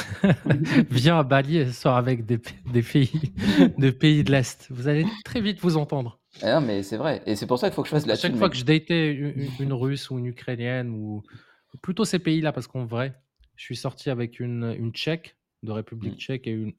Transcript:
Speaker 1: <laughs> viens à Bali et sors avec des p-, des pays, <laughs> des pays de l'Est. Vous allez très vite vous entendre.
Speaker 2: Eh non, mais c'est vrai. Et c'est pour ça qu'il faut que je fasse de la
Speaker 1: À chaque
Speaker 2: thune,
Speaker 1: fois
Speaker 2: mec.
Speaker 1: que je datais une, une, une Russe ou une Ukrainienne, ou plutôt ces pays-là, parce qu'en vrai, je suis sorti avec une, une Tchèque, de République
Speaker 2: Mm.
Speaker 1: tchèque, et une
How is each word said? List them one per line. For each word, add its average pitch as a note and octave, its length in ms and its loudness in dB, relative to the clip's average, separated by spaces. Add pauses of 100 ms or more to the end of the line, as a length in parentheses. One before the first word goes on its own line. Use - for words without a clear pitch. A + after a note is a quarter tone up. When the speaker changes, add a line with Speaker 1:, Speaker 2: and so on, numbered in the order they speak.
(240)
Speaker 1:
<laughs> F#3+ 640 4
viens C3+ 300 4
à D3 40 4
Bali C#3 340 4
et B2+ 140 2
sors B2+ 260 2
avec B2 280 0
des A#2 120 0
p-, - 140 -12 (200)
des A#2+ 120 4
pays, C#3+ 520 0
<laughs> C4 420 4
des C3+ 140 4
pays D3 320 4
de C3+ 80 2
l'Est. - 400 0
Vous B2 160 -6
allez D3+ 180 2 (200)
très B3 160 -4
vite G3 200 -2
vous E3+ 160 2
entendre. C#3+ 420 -4 (220)
Speaker 2:
Eh - 60 -6
non, D3 140 4
mais G2+ 220 0
c'est G#2+ 140 -6
vrai. C3+ 280 -2
Et A2 100 0
c'est G#2 120 -6
pour B2 120 2
ça G3+ 100 0
qu'il - 60 -4
faut C#3 80 -2
que - 40 -6
je - 40 -8
fasse D#3 120 2
de A2+ 60 -2
la G#2+ 40 2
Speaker 1:
À G#2+ 40 0
chaque F3 140 -2
Speaker 2:
thune, B2 60 -2
Speaker 1:
fois F#3+ 120 4
Speaker 2:
mec. - 20 0
Speaker 1:
que - 60 -8
je B2+ 80 -6
datais D#3 480 2
une, C#3+ 220 -6
une, C3+ 240 -6
une C#3 140 -2
Russe C3 360 -4
ou C3 80 -6
une B2 100 -4
Ukrainienne, B2 600 -6
ou G#2+ 320 -8 (600)
plutôt F#3+ 240 -2
ces F3+ 140 -2
pays-là, D#3 320 0
parce B2 160 -8
qu'en B2+ 180 -6
vrai, B2 280 -4 (420)
je - 80 -20
suis B2 120 -8
sorti - 340 -6
avec A#2+ 300 -4
une, A#2 380 -4
une A2+ 140 -6
Tchèque, - 460 -6 (260)
de G#2+ 80 -8
République G#2+ 440 -8
Speaker 2:
Mm. - 40 -18
Speaker 1:
tchèque, C3 280 -8
et A2+ 40 -4
une A2 260 -6